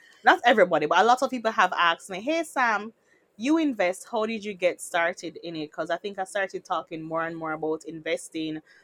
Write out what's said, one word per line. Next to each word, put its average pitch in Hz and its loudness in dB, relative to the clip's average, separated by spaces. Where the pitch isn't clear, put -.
not 320 6
everybody, 180 6
but 170 4
a 202 6
lot 240 6
of 262 0
people 220 -2
have 185 4
asked 170 2
me, 185 -8
"Hey, 320 -2
Sam, 226 -2
you 285 2
invest, 202 0
how 220 0
did 220 -6
you 208 -6
get 175 0
started 170 -4
in 165 -10
it?" 151 -8
'Cause 165 -6
I 170 -2
think 202 -8
I 190 -6
started 190 -6
talking 165 -6
more 160 -4
and 165 -6
more 160 -6
about 156 -4
investing 160 -6